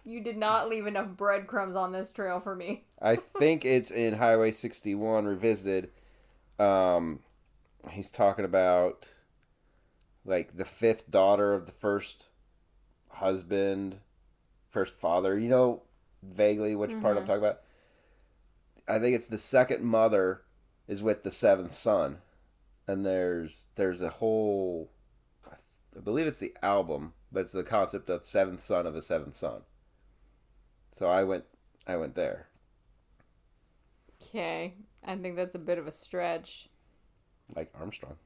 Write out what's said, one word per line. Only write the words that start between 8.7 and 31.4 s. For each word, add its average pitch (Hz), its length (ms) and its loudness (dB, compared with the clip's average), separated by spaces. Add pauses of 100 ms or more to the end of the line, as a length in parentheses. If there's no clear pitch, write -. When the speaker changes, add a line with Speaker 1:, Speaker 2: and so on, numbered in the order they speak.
Speaker 2:
like, 87 320 -2
the 92 80 -6
fifth - 440 0
daughter 101 440 6
of 98 140 -2
the - 40 -14
first - 560 -4 (840)
husband, 95 880 -2 (680)
first - 260 -4
father. 95 440 0
You 113 100 -2
know 127 340 4 (380)
vaguely 104 540 2
which 104 240 -2
part 104 160 2
I'm 98 80 0
Speaker 1:
Mm-hmm. - 40 -10
Speaker 2:
talking 101 160 0
about? 104 180 0 (1300)
I 110 100 2
think 123 160 2
it's 113 120 -4
the 110 100 -6
second 127 460 2
mother 107 580 2 (460)
is 101 160 -8
with 107 200 0
the 98 80 -6
seventh 92 440 2
son. 82 420 0 (680)
And 98 180 -4
there's, 90 720 -2
there's 92 260 -2
a 85 80 -2
whole, 101 800 0 (580)
I - 560 -20
believe 127 240 -2
it's 143 120 -6
the - 240 -10
album, 82 500 0 (180)
but 95 100 -2
it's 90 120 -10
the 92 100 -4
concept 101 460 -2
of 87 160 -4
seventh 95 360 0
son 87 240 -2
of 78 100 -8
a 80 60 -8
seventh 78 360 -6
son. 58 240 -8 (1300)
So - 160 -4
I 92 160 4
went, 95 220 -2 (420)